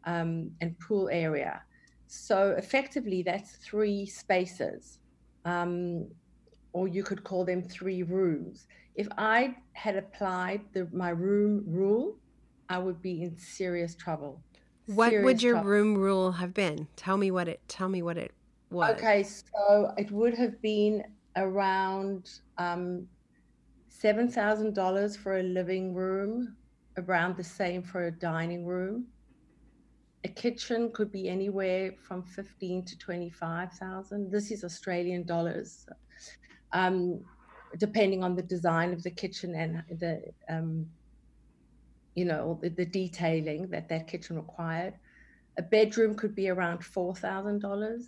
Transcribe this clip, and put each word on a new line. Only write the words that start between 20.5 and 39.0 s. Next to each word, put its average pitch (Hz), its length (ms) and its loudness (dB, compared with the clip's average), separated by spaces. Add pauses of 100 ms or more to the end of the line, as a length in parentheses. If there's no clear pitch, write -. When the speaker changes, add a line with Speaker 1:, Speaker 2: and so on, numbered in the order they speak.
Speaker 1:
been 214 400 4 (320)
around, 190 960 0 (260)
um, 180 500 -4 (840)
seven 220 420 2
thousand 214 440 2
dollars 196 420 2
for 190 220 -2
a 185 40 0
living 185 500 -2
room, 202 640 -2 (420)
around 175 380 0
the 180 80 -6
same 180 380 -4
for 180 240 -4
a 170 40 -2
dining 170 540 -2
room. 185 420 -4 (1160)
A 185 40 -6
kitchen 233 640 -2
could 214 200 -2
be 190 160 -4
anywhere 190 640 0 (160)
from 185 140 -8
fifteen 180 640 -8
to 180 120 -16
twenty-five 175 760 -6
thousand. 190 580 -8
This 208 180 -2
is 208 140 -6
Australian 175 600 -4
dollars, 170 600 -2 (840)
um, 180 480 2 (580)
depending 196 460 4
on 180 100 2
the 180 80 -2
design 170 500 2
of 175 100 -6